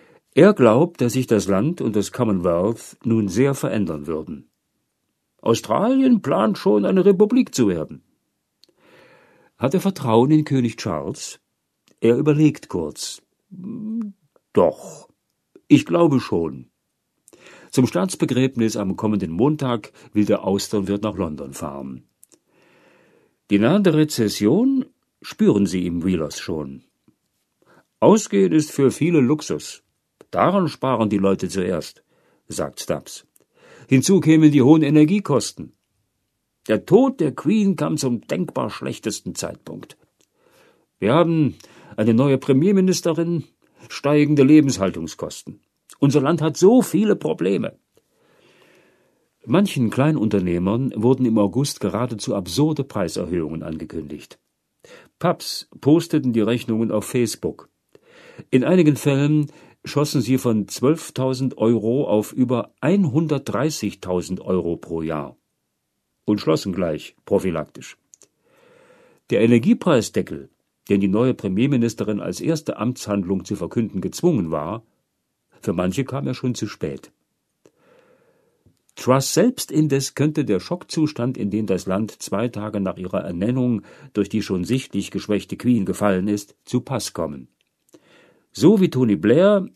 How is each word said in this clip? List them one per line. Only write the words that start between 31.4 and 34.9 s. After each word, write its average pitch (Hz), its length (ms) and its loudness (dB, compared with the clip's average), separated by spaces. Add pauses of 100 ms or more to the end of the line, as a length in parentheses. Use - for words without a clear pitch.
zuerst“, 90 540 -6 (440)
sagt 76 340 -8
Stubbs. - 440 -8 (640)
„Hinzu 147 300 4
kämen 156 320 6
die 147 100 6
hohen 156 220 6
Energiekosten. 151 880 2 (960)